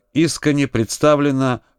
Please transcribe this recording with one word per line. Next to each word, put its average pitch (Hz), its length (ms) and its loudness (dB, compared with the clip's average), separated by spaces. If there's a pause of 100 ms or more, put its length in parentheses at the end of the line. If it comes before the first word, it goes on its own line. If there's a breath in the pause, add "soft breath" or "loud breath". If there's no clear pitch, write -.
(140)
искони 147 500 0
представлено 135 960 0 (180)